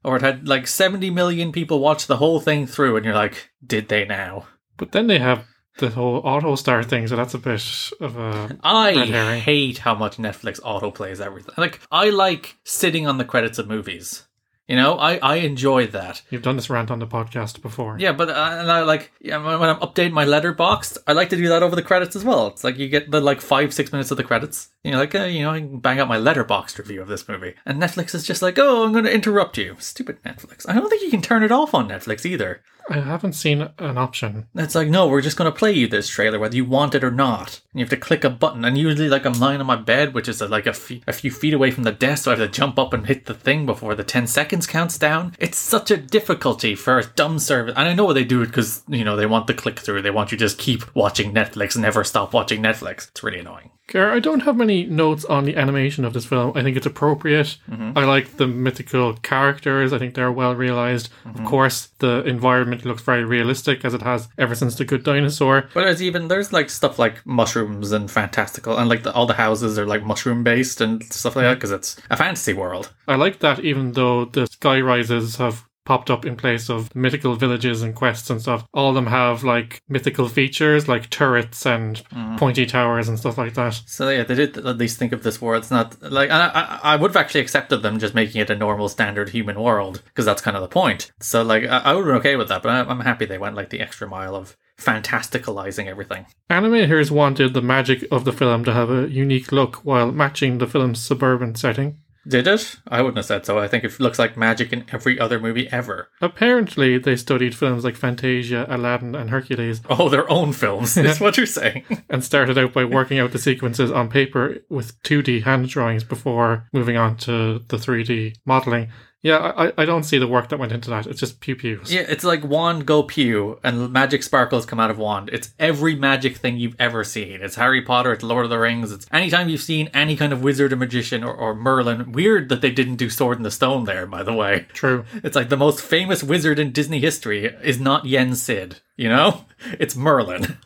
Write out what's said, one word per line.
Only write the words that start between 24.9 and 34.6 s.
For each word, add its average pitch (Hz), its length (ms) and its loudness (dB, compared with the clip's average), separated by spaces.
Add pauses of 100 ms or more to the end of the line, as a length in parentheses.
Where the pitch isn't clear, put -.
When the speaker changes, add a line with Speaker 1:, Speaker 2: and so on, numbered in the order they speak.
Speaker 1:
you're 131 80 2
like, 147 140 0
"Uh, 196 120 0
you 165 180 -2
know, 156 80 -2
I 160 80 -4
can 139 200 -10
bang 131 200 0
out 131 80 2
my 113 100 0
Letterboxd 113 640 0
review 101 220 -12
of 95 80 -14
this 101 180 -8
movie." 92 260 -10 (120)
And 139 160 -4
Netflix 175 340 -4
is 160 100 -8
just 175 160 -4
like, 185 160 0
"Oh, 254 280 4
I'm 214 80 0
gonna 220 160 4
interrupt 202 480 2
you." 90 200 -6
Stupid - 460 -12
Netflix. - 440 -16
I 180 60 0
don't 392 160 2
think 415 140 2
you 320 80 -2
can 202 100 2
turn 220 220 2
it 214 80 4
off 294 240 4
on 120 140 2
Netflix 107 360 -6
either. 135 360 -4 (260)
Speaker 2:
I 147 120 -2
haven't 156 340 -4
seen 147 340 0 (120)
an 139 180 -4
option. 113 560 -4
Speaker 1:
It's 160 220 -4